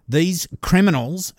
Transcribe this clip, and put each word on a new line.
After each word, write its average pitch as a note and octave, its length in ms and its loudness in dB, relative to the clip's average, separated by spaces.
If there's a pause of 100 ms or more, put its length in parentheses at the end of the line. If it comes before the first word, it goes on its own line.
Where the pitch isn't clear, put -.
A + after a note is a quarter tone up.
these E3 380 0 (160)
criminals F3 760 0